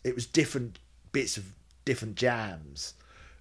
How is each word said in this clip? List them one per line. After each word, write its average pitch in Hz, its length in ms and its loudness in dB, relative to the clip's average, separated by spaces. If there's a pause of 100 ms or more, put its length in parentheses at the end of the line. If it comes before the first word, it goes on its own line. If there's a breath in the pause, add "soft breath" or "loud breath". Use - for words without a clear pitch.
it 127 100 0
was 120 140 -4
different 127 500 2 (340)
bits 139 260 0
of 101 80 -8 (380)
different 110 320 -2
jams 95 800 0 (480 soft breath)